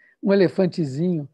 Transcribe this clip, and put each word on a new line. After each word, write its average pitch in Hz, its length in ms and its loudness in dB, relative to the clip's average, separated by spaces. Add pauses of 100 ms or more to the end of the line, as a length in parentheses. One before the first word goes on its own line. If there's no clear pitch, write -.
(220)
um 214 100 0
elefantezinho 170 1040 0